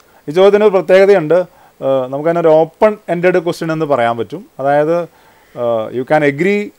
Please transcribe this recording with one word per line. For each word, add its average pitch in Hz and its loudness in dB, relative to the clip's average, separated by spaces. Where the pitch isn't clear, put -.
ഈ 147 -8
ചോദ്യത്തിന് 196 4
ഒരു 214 4
പ്രത്യേകതയുണ്ട്. 185 2
ഏഹ്, 135 -4
നമുക്കതിനൊരു 165 -2
ഓപ്പൺ 165 2
എൻഡഡ് 175 0
ക്വസ്റ്റ്യൻ 165 -6
എന്ന് 156 -4
പറയാൻ 117 0
പറ്റും. 151 -10
അതായത്, 151 0
ഏഹ്, 120 -8
you - -4
can 147 0
agree 202 -2